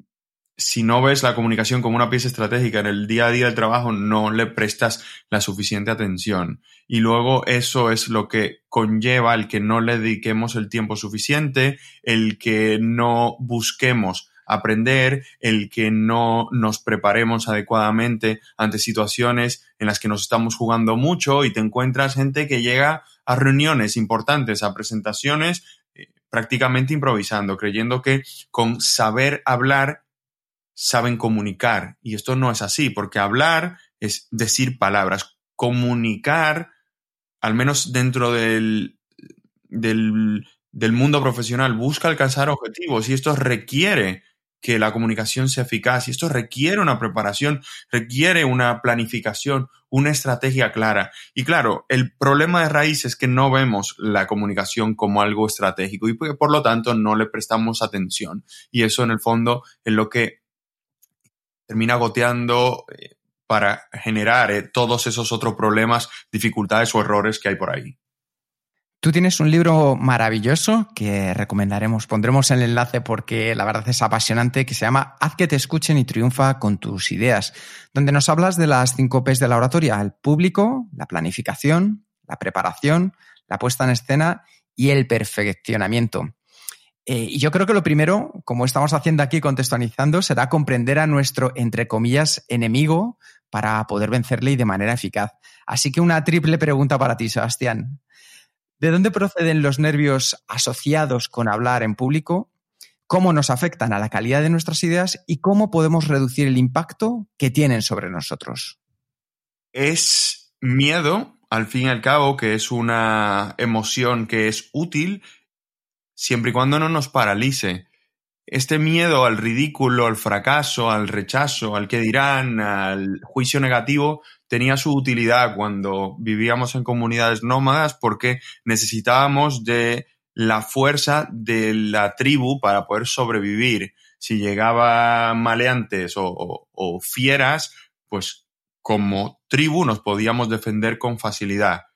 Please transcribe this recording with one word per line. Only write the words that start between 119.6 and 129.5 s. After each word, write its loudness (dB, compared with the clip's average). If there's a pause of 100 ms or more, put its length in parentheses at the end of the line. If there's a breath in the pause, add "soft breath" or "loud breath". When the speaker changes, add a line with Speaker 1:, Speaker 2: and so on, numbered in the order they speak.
Speaker 1:
al 0
fracaso, 0
al 0
rechazo, -2
al -4
qué 0
dirán, 0
al -2
juicio -2
negativo, 0 (240 loud breath)
tenía 0
su 0
utilidad 2
cuando -4
vivíamos -2
en -4
comunidades 0
nómadas 2
porque -2 (260 loud breath)
necesitábamos 2